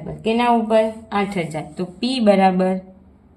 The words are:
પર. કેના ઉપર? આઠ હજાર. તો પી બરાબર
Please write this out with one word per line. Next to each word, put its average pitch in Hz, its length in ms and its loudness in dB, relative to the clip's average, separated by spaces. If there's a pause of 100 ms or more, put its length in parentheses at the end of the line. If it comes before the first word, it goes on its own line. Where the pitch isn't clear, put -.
પર. - 80 -10
કેના 233 360 0
ઉપર? 220 440 2 (200)
આઠ 202 260 -2
હજાર. 156 260 -6 (120)
તો 180 80 -4
પી 247 360 -4
બરાબર 190 600 4 (560)